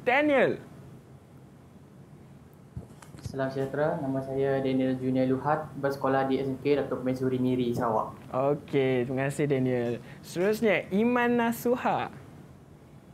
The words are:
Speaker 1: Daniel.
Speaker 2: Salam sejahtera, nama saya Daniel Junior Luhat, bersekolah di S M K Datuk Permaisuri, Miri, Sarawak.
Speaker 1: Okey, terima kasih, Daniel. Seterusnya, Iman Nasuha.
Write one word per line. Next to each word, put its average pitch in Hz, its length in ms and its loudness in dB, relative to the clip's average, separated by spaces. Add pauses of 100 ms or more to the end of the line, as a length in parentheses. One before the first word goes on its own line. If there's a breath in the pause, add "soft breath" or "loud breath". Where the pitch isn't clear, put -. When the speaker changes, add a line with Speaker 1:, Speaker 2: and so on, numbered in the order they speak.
Speaker 1:
Daniel. 254 560 4 (2750)
Speaker 2:
Salam 135 240 -4
sejahtera, 135 560 -2
nama 135 160 -2
saya 135 400 0
Daniel 131 400 0
Junior 127 240 2
Luhat, 143 560 0
bersekolah 135 480 0
di 131 160 2
S 135 80 -2
M 131 80 -6
K 143 240 2
Datuk - 160 -4
Permaisuri, 127 400 0
Miri, 127 320 2
Sarawak. 120 400 0 (220)
Speaker 1:
Okey, 131 760 2
terima 135 240 -2
kasih, 147 160 0
Daniel. 127 460 2 (260 loud breath)
Seterusnya, 202 720 0
Iman 240 400 4
Nasuha. 233 800 0 (1040)